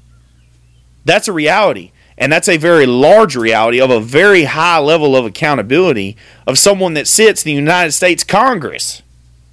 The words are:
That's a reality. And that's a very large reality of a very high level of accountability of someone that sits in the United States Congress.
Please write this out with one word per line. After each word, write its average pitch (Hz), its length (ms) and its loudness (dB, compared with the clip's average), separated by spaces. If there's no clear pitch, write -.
That's 185 220 0
a 214 60 -6
reality. 156 580 -2
And 135 160 -2
that's - 160 0
a 175 80 2
very 156 300 4
large 143 480 4
reality 113 460 0
of 131 100 2
a 120 80 2
very 156 460 2
high 160 340 -2
level 147 380 0
of 123 100 0
accountability 127 880 -2
of 131 100 -4
someone 185 380 0
that 143 140 -6
sits 214 340 2
in 160 80 -6
the 143 60 -4
United 160 340 0
States 175 320 -2
Congress. 185 800 -4